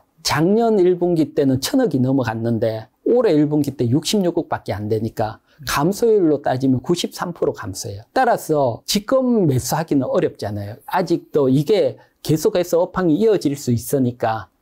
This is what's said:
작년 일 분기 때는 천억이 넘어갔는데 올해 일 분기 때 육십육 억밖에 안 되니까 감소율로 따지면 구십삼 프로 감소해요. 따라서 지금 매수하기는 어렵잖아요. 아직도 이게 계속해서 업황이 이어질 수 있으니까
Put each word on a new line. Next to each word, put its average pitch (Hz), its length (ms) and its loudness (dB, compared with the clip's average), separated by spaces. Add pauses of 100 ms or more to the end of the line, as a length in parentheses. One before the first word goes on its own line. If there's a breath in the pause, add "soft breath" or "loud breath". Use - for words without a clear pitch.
(240)
작년 208 560 2
일 180 180 4
분기 175 380 0
때는 135 240 2
천억이 220 400 0
넘어갔는데 113 880 -2 (180)
올해 226 280 2
일 151 160 2
분기 147 220 -2
때 127 180 -2
육십육 170 480 0
억밖에 117 340 -6
안 107 160 -6
되니까 110 520 -4 (280 soft breath)
감소율로 170 760 2
따지면 131 380 0
구십삼 175 540 -4
프로 - 180 -2
감소해요. 101 500 -10 (120)
따라서 156 720 0
지금 233 640 0
매수하기는 139 600 0
어렵잖아요. 104 680 -4 (100)
아직도 165 640 0
이게 147 480 2 (260 soft breath)
계속해서 170 560 0
업황이 175 360 0
이어질 196 420 2
수 - 160 -2
있으니까 120 720 -2 (140)